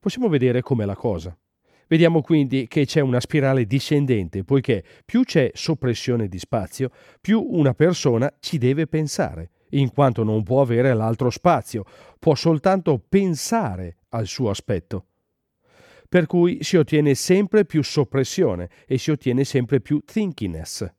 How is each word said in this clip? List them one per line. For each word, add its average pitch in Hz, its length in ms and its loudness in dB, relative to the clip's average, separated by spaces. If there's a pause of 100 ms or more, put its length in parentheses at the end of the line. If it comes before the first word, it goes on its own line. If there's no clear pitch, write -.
Possiamo 240 260 -2
vedere 127 340 2
com'è 117 220 -2
la 98 140 -4
cosa. 87 400 -6 (500)
Vediamo 165 340 4
quindi 135 460 0
che 147 180 0
c'è - 140 0
una 123 220 2
spirale 135 440 0
discendente, 120 800 0
poiché 123 400 0 (220)
più 247 180 0
c'è 143 300 2
soppressione 120 760 -2
di 92 120 -10
spazio, 123 500 -6 (320)
più 214 200 2
una 160 320 2
persona 147 560 2 (120)
ci - 160 -6
deve 135 280 0
pensare, 147 680 -4 (180)
in 139 240 0
quanto 120 320 2
non 110 180 0
può 127 160 2
avere 123 340 2
l'altro 113 360 0
spazio, 120 560 -2 (340)
può 151 160 2
soltanto 165 720 0
pensare 160 920 -2 (100)
al 113 180 -6
suo 120 220 -4
aspetto. 95 560 -6 (1040)
Per 175 160 2
cui 175 380 0
si - 120 -2
ottiene 151 400 4
sempre 202 480 2
più 156 180 0
soppressione 131 880 -2 (160)
e 135 120 -2
si - 120 -4
ottiene 135 360 0
sempre 127 340 0
più 147 240 -4
thinkiness. 104 840 -6 (140)